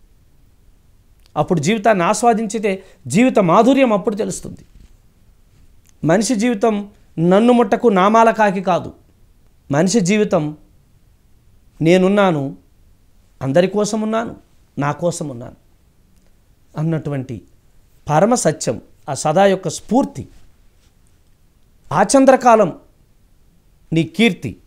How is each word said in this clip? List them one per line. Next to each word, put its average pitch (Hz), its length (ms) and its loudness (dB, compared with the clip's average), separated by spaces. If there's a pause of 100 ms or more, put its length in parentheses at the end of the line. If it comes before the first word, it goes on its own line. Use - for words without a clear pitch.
(1400)
అప్పుడు 151 240 -2
జీవితాన్ని 202 440 0
ఆస్వాదించితే 214 680 -2 (360)
జీవిత 240 360 2
మాధుర్యం 233 500 4
అప్పుడు 202 220 -4
తెలుస్తుంది. - 480 -10 (1400)
మనిషి 202 320 0
జీవితం 226 400 -2 (560)
నన్ను 226 220 4
ముట్టకు 240 360 2
నామాల 208 420 4
కాకి 208 300 0
కాదు. 175 280 -4 (800)
మనిషి 175 320 0
జీవితం 202 420 0 (1400)
నేనున్నాను, 185 640 2 (1000)
అందరి 151 260 0
కోసం 208 340 -4
ఉన్నాను, 226 320 -6 (440)
నా 143 140 -4
కోసం 160 380 -6
ఉన్నాను - 280 -16 (1160)
అన్నటువంటి 151 640 -6 (720)
పరమ 180 280 2
సత్యం, - 420 -4 (300)
ఆ 147 140 -8
సదా 165 240 2
యొక్క 190 240 0
స్ఫూర్తి. - 540 -4 (1700)
ఆచంద్రకాలం 240 760 4 (1200)
నీ 160 120 0 (120)
కీర్తి, 180 360 0 (160)